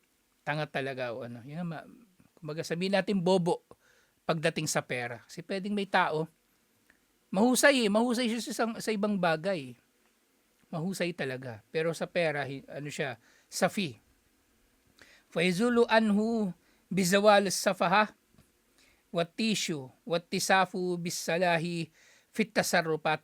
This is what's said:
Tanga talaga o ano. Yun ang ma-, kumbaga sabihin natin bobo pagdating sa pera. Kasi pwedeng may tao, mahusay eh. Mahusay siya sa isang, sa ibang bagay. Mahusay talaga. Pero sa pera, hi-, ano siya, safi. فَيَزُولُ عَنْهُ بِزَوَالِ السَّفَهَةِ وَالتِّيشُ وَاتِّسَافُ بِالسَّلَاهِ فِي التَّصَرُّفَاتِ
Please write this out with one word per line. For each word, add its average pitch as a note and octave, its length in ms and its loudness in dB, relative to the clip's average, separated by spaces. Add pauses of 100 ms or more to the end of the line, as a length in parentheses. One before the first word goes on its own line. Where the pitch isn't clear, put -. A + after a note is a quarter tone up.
(420)
Tanga D3+ 240 -4
talaga C3 480 -6
o B2 100 -10
ano. A#2+ 220 -14
Yun D#3 180 -10
ang E3+ 60 -6
ma-, D3+ 160 -12 (500)
kumbaga D#3 300 -8
sabihin F#3+ 320 0
natin F#3+ 240 0
bobo F3+ 400 2 (640)
pagdating D#3+ 400 -2
sa D3 160 -2
pera. B2 420 -8
Kasi - 220 -16
pwedeng G3 260 -6
may G3+ 140 -2
tao, D#3+ 400 0 (1040)
mahusay B3 560 6
eh. - 20 4
Mahusay A#3 400 2
siya A3+ 140 -2
sa - 80 -10
isang, A3+ 220 -2 (100)
sa - 80 -4
ibang G#3 260 0
bagay. D#3+ 600 -2 (960)
Mahusay F3 400 -4
talaga. C3 560 -8
Pero E3 240 -2
sa - 160 -8
pera, D3+ 340 0
hi-, C3+ 220 -10
ano C#3+ 240 -10
siya, C3+ 260 -6 (300)
safi. F3+ 560 -2 (1300)
فَيَزُولُ A3 600 2
عَنْهُ A3 280 4 (760)
بِزَوَالِ G3+ 560 6
السَّفَهَةِ G3 540 2 (1120)
وَالتِّيشُ F#3+ 500 0 (420)
وَاتِّسَافُ F#3 680 2
بِالسَّلَاهِ F3 880 -2 (720)
فِي A3 160 0
التَّصَرُّفَاتِ D#3+ 720 0